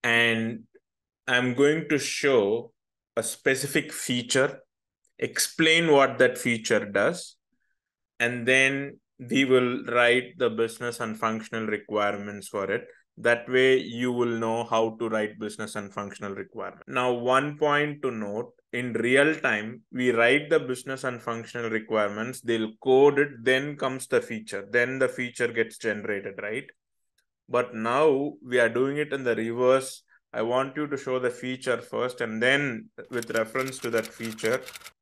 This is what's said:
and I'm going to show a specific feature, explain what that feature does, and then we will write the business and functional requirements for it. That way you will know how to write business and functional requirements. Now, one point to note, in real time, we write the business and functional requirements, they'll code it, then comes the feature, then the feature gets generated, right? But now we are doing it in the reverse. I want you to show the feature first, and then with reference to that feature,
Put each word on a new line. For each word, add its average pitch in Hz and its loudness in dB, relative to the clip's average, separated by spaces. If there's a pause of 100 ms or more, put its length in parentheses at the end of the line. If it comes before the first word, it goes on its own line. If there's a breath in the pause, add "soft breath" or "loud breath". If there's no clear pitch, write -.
and 117 0 (680)
I'm 123 0
going 156 2
to 151 2
show 120 0 (440)
a 113 0
specific 139 -2
feature, 127 -2 (580)
explain 160 2
what 135 6
that 123 4
feature 113 0
does, 104 -2 (840)
and 120 -2
then 135 2 (200)
we 131 2
will 123 4
write 120 2
the 120 2
business 117 -4
and 107 -6
functional 110 -4
requirements 104 -4
for 98 -4
it. 117 -4 (320 loud breath)
That 117 0
way 131 6
you 120 -4
will 120 -2
know 113 -2
how 113 0
to 117 -4
write 107 -2
business 107 -10
and 101 -8
functional 101 -10
requirements. 98 -12
Now, 127 0
one 131 0
point 147 0
to 131 -2
note, 107 -8 (200)
in 120 -4
real 131 4
time, 117 -4 (100)
we 127 2
write 127 4
the 160 4
business 131 -8
and 123 -6
functional 117 -6
requirements, 110 -2
they'll 113 -2 (100)
code 139 6
it, 143 -2
then 135 0
comes 131 -6
the 120 2
feature, 110 -10
then 123 0
the 131 2
feature 123 -4
gets 113 -4
generated, 101 -6
right? 110 -8 (840)
But 123 -2
now 135 2
we 123 2
are 117 4
doing 131 0
it 147 -4
in 135 -6
the 120 2
reverse. 127 2 (280 soft breath)
I 113 -4
want 131 -2
you 151 -4
to 143 -4
show 127 -4
the 123 0
feature 127 -4
first, 123 -6
and 110 -4
then 127 2 (240)
with 120 -6
reference 127 -2
to 120 -6
that 113 0
feature, 113 -4 (400)